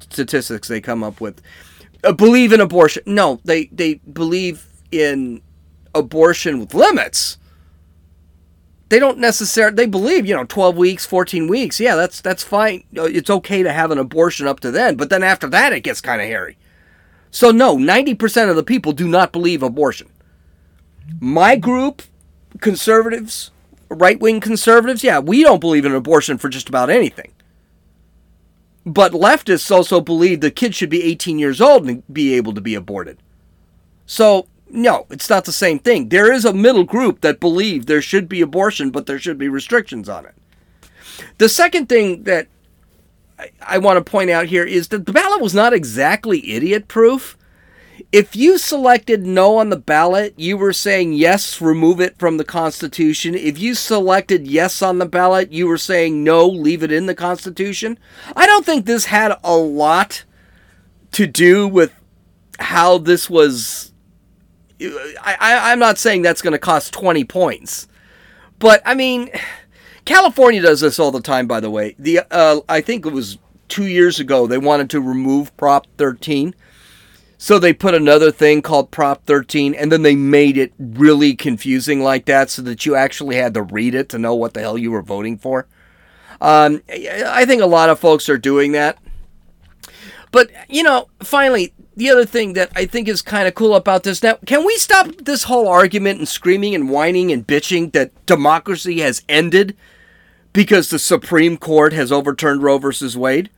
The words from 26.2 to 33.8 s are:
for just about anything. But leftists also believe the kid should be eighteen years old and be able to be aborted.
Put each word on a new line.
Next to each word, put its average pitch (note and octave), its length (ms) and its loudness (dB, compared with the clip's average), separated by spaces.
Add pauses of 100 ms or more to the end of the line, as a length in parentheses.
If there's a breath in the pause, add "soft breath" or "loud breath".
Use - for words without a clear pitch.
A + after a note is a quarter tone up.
for C#3+ 100 -6
just B2+ 220 -12
about B2+ 200 0
anything. G3+ 440 -2 (1500)
But F3+ 260 2
leftists F#3 580 0
also F3+ 300 4
believe E3+ 400 0
the D3 100 0
kid A#3 240 -4
should E3 160 -6
be F3 140 -2
eighteen E3 360 -4
years C#3 200 -2
old A3+ 300 6
and B2 220 -8
be C#3 240 -2
able A2+ 180 -2
to G2+ 80 -10
be G#2+ 140 -6
aborted. G2 420 -12 (880)